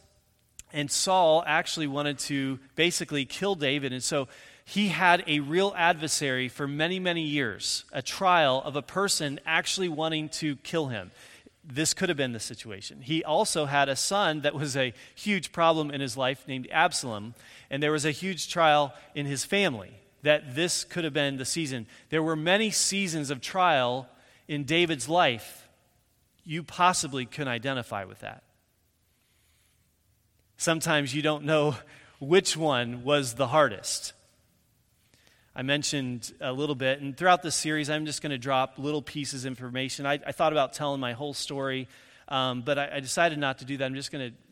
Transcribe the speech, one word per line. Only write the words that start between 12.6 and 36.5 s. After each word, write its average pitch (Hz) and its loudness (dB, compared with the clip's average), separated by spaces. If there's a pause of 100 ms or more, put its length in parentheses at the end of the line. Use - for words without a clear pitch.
He 160 -2
also 165 2
had 139 4
a 135 0
son 175 0
that 151 0
was 139 -2
a 127 0 (220)
huge 196 -2
problem 160 2
in 143 -6
his 127 -4
life 135 -2
named 131 -8
Absalom, 123 0 (340)
and 139 -2
there 151 2
was 151 0
a 156 2
huge 180 -6
trial 147 4 (200)
in 143 -4
his 139 -4
family 156 0 (300)
that 147 2
this 170 -2
could 175 -6
have 151 -4
been 139 0
the 131 -6
season. 131 -4 (240)
There 156 2
were 160 0
many 190 2
seasons 165 0
of 135 -6
trial 135 2 (400)
in 147 -4
David's 156 2
life. 156 0 (800)
You 165 -6
possibly 151 0
can 139 -6
identify 117 -4
with 101 -18
that. - -14 (2000)
Sometimes 151 2
you 151 0
don't 147 0
know 147 4 (460)
which 165 4
one 123 0
was 135 2
the 127 0
hardest. 131 2 (1400)
I 131 -6
mentioned 135 -2
a 139 -4